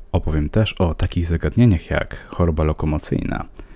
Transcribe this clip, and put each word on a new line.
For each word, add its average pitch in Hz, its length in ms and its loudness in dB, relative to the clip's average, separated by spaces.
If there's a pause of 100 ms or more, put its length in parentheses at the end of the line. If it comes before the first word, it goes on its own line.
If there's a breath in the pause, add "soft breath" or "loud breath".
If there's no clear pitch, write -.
(120)
Opowiem 78 380 0
też 107 240 2
o 85 200 0
takich 87 320 -2
zagadnieniach 82 640 2
jak - 380 -6
choroba 80 360 0
lokomocyjna - 840 -2 (300 loud breath)